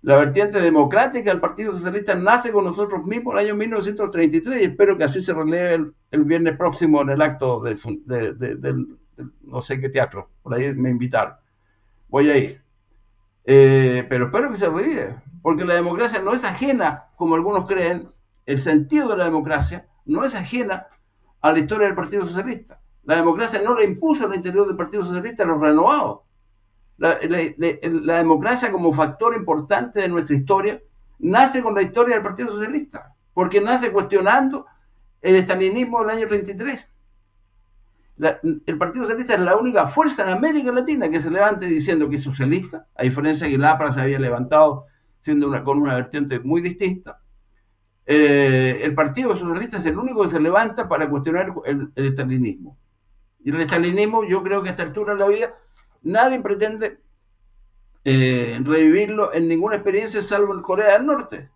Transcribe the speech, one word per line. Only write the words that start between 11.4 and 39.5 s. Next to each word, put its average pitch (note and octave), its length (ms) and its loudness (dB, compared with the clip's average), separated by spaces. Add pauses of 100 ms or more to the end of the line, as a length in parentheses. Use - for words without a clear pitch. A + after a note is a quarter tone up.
Voy C#3+ 220 4
a D3 60 4
ir. - 260 0 (800)
Eh, C3 680 6
pero B2 180 0
espero A#3 240 0
que A3 60 -6
se F#3+ 120 0
revive, E3 480 -2 (260)
porque E3 220 0
la F3 100 0
democracia G#3 460 0
no G3 140 -2
es B3+ 100 -4
ajena, G#3 600 -2 (100)
como E3 180 0
algunos F#3 320 0
creen, F3 420 -2 (360)
el C#3 140 -2
sentido E3 500 2
de G#3 80 0
la F3+ 80 0
democracia D#3+ 640 -2 (160)
no - 180 -2
es C4 140 -4
ajena G3 500 -6 (540)
a D#3 100 4
la D#3 80 2
historia G#3 280 0
del F#3+ 100 -2
Partido F#3 280 -4
Socialista. F#3+ 560 -8 (220)
La D#3 140 0
democracia F#3+ 440 0
no A3+ 140 0
la A3+ 80 2
impuso C#4+ 420 0
al G3 120 -4
interior F#3 320 0
del - 80 -4
Partido F3+ 280 -6
Socialista F#3 400 -4
los E3 160 0
renovados. D#3 600 2 (800)
La, E3 200 0 (100)
la, E3+ 80 0
de-, D#3+ 440 -4 (240)
la E3 120 0
democracia G3+ 560 2
como F3 180 2
factor D3+ 440 0
importante E3+ 680 -2
de F#3+ 80 -2
nuestra D#3+ 260 -2
historia G3 460 0 (380)
nace B3+ 440 2
con A3 120 -2
la G3 80 2
historia A#3 320 2
del G#3+ 80 0
Partido G3+ 260 -6
Socialista, A3 680 -8 (200)
porque F#3 260 2
nace A#3 320 0
cuestionando G3+ 720 2 (560)
el F#3 160 6
estalinismo F#3+ 640 0
del A3 100 0
año A3+ 160 -2
treinta G3+ 260 -4
y G3+ 40 -12
tres. A#3+ 320 -8 (1300)
La, D3+ 260 -2
el D#3 360 -4
Partido F3+ 260 -4
Socialista A3+ 300 -2
es F#3+ 60 0
la F3+ 160 4